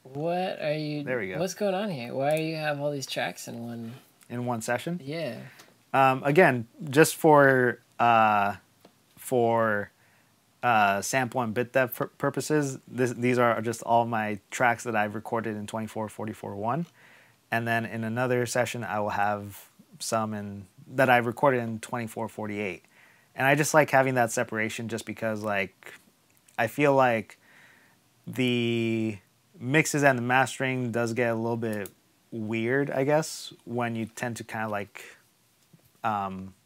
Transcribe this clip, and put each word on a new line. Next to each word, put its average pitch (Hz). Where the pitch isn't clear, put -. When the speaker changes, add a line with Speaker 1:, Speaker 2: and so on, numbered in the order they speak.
Speaker 1:
What 170
are 151
you 147
Speaker 2:
There 127
we 98
go. 95
Speaker 1:
What's 185
going 196
on 208
here? 127
Why 139
do 160
you 160
have 151
all 147
these 139
tracks -
in 117
one 117
Speaker 2:
In 123
one 120
session? 143
Speaker 1:
Yeah. 139
Speaker 2:
Um, 131
again, 143
just 151
for, 135
uh, 107
for, 113
uh, 104
sample 127
and 110
bit 120
depth 131
pur-, 139
purposes, 139
this, 123
these 120
are 117
just 113
all 117
my 107
tracks 120
that 120
I've 104
recorded 110
in 104
twenty-four, 110
forty-four 107
one. 117
And 117
then 113
in 113
another 123
session, 117
I 101
will 104
have 101
some 110
in, 101
that 127
I've 120
recorded 123
in 113
twenty-four, 113
forty-eight. 104
And 131
I 143
just 147
like 151
having 135
that 117
separation 113
just 110
because, 110
like, 101
I 117
feel 143
like 123
the 117
mixes 143
and 135
the 117
mastering 127
does 117
get 117
a -
little 117
bit 107
weird, 113
I 135
guess, 147
when 117
you 110
tend 117
to 110
kinda, 110
like, -
um, 95